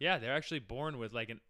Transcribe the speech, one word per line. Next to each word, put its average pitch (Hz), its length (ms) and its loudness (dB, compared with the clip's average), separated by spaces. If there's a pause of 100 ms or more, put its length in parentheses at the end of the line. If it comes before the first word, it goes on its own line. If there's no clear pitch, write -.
Yeah, 170 160 6
they're 120 180 0
actually 156 260 0
born 135 360 -4
with, 113 160 -2
like, 113 160 -2
an, 117 220 -8